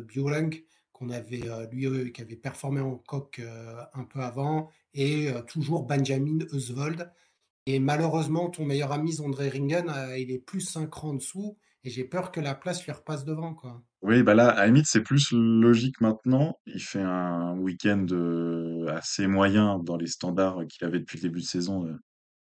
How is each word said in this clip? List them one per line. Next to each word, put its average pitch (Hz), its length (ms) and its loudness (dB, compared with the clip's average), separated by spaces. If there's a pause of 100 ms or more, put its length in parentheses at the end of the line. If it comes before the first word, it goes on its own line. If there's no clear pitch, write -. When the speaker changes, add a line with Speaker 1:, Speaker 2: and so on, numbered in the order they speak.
Speaker 1:
Bjoreng, 143 600 -2 (280)
qu'on 123 180 -12
avait, 120 380 -8
heu, 113 240 -10
lui, 131 160 -4
heu, 131 220 -2
qui 120 120 -16
avait 113 140 -14
performé 139 460 -6
en 131 160 -4
coque, - 420 -10
heu, 113 360 -14 (180)
un 131 120 -10
peu 135 160 -12
avant, 143 480 -2 (240)
et, 143 360 0
heu, 120 160 -4
toujours 147 400 -2
Benjamin 139 540 2 (120)
Özvold. 143 600 -6 (560)
Et 135 120 2
malheureusement, 156 720 2
ton 156 160 -6
meilleur 139 280 0
ami 156 200 -2
Zondre 143 260 -4
Ringen, 143 520 -2
heu, 131 280 -6
il 127 120 -6
est 127 80 -4
plus 190 220 -8
cinq 156 340 -6
rangs 156 160 -6
en 139 40 -4
dessous, 202 420 -8 (260)
et 131 80 -8
j'ai 127 140 -6
peur 180 260 -6
que 165 100 -6
la 139 140 -4
place 175 300 -8
lui 143 80 -8
repasse 139 320 -8
devant, 156 300 -6
quoi. 120 280 -16 (180)
Speaker 2:
Oui, 113 200 6
bah 104 140 8
là, 120 140 10
à 110 120 4
la 101 60 6
limite, 139 180 8
c'est 110 160 4
plus 139 300 2
logique 117 680 6
maintenant. 127 640 2
Il - 160 -10
fait - 200 -6
un 90 560 -2
week-end, 95 540 0
heu, 85 800 -2
assez 82 380 -4
moyen 98 520 4
dans 85 160 -4
les 85 120 -4
standards 90 520 -2 (100)
qu'il - 160 -10
avait 87 140 0
depuis - 200 -10
le - 40 -10
début 85 160 -4
de 82 60 -8
saison, 90 420 -4
heu, 78 100 -8 (440)